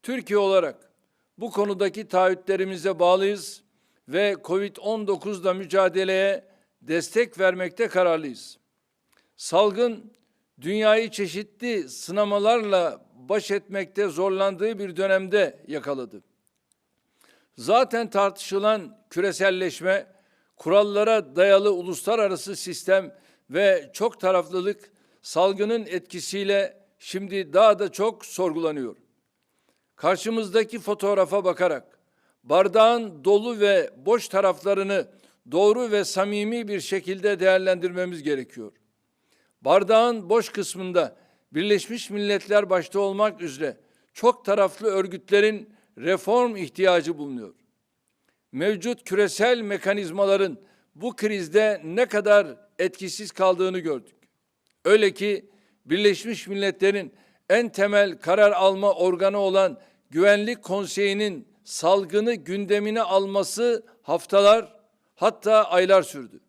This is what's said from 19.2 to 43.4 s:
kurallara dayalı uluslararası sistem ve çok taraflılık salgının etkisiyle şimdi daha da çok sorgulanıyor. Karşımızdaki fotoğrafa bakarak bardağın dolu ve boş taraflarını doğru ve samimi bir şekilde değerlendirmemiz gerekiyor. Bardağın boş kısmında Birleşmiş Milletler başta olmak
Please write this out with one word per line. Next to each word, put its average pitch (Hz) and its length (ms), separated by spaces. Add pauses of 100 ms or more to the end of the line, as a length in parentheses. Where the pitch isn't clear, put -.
kurallara 202 800
dayalı 196 380
uluslararası 185 800
sistem 185 600 (340)
ve 175 440
çok 220 260
taraflılık 185 720 (300)
salgının 196 640
etkisiyle 185 920 (220)
şimdi 185 540
daha 208 260
da 202 120
çok 214 340
sorgulanıyor. 156 680 (1000)
Karşımızdaki 214 840
fotoğrafa 196 640
bakarak 175 560 (440)
bardağın 196 800
dolu 208 360
ve 196 380
boş 196 300
taraflarını 190 800 (440)
doğru 208 400
ve 208 120
samimi 208 640
bir 196 120
şekilde 190 600
değerlendirmemiz 180 840
gerekiyor. 131 480 (880)
Bardağın 202 680
boş 226 200
kısmında 180 680 (360)
Birleşmiş 208 580
Milletler 202 600
başta 185 300
olmak 196 420